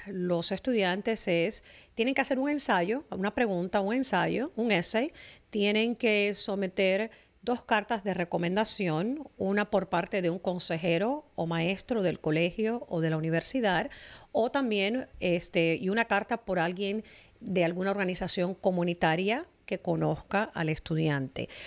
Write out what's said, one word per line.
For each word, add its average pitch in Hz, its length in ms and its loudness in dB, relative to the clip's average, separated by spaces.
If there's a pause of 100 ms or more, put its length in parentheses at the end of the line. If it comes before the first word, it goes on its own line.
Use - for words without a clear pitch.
los 180 440 0
estudiantes 202 760 0
es, 175 340 2 (320)
tienen 254 200 0
que 277 80 2
hacer 254 160 0
un 269 100 0
ensayo, 233 600 0
una 196 240 -2
pregunta, 196 480 0
un 202 100 0
ensayo, 208 640 0
un 220 160 0
essay. 220 400 0 (380)
Tienen 214 440 2
que 208 380 2
someter 196 760 0 (320)
dos 240 220 -2
cartas 208 380 0
de 196 120 -2
recomendación, 185 1200 0
una 202 340 0
por 185 200 0
parte 180 320 0
de 170 80 2
un 185 80 -4
consejero 180 960 0
o 175 100 -2
maestro 175 580 -2
del - 160 0
colegio 175 720 0
o 165 140 -2
de 160 80 0
la 160 80 0
universidad, 170 720 0 (420)
o 233 180 2
también, 233 560 0 (140)
este, 170 580 2
y 185 120 -2
una 226 160 0
carta 220 400 0
por 185 120 0
alguien 196 460 -2 (360)
de 180 220 0
alguna 180 280 0
organización 185 640 0
comunitaria 180 880 0 (220)
que 190 120 -4
conozca 160 680 0 (100)
al 156 160 -2
estudiante. 156 800 -2 (160)